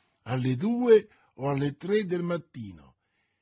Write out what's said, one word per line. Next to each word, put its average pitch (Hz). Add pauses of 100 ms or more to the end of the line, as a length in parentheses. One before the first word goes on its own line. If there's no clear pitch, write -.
(240)
alle 127
due 226 (280)
o 135
alle 143
tre 202
del 175
mattino, 117 (460)